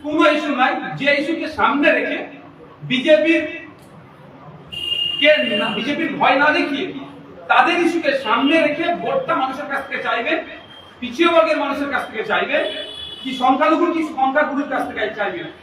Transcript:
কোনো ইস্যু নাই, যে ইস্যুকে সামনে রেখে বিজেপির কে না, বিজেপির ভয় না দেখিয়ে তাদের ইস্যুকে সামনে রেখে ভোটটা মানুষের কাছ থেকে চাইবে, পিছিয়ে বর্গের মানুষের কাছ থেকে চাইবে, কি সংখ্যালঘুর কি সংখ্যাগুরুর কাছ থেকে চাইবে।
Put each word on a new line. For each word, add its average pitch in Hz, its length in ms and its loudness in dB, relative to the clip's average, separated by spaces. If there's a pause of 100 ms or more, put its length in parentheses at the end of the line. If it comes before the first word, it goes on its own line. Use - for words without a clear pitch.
কোনো 302 180 2 (120)
ইস্যু 294 260 -2
নাই, 262 120 4 (260)
যে 277 100 0 (120)
ইস্যুকে 320 260 -4 (120)
সামনে 285 300 4 (100)
রেখে - 200 -2 (720)
বিজেপির 311 520 4 (1800)
কে 294 100 6 (320)
না, 226 40 -2 (100)
বিজেপির - 420 -4
ভয় - 240 4
না 294 140 6
দেখিয়ে - 300 -2 (640)
তাদের 285 340 4
ইস্যুকে 277 280 2 (120)
সামনে 269 320 2 (100)
রেখে 320 200 -2 (160)
ভোটটা 269 380 -2
মানুষের - 300 -4
কাছ - 160 -4
থেকে - 200 -8
চাইবে, 262 260 -2 (680)
পিছিয়ে 320 340 2
বর্গের 320 300 4
মানুষের 277 300 -4
কাছ - 160 -2
থেকে 214 200 -6
চাইবে, 190 260 0 (680)
কি 262 80 -8 (120)
সংখ্যালঘুর 311 520 4
কি 320 80 -2 (140)
সংখ্যাগুরুর 269 560 0
কাছ - 160 -2
থেকে - 140 -6 (160)
চাইবে। 185 240 -4 (200)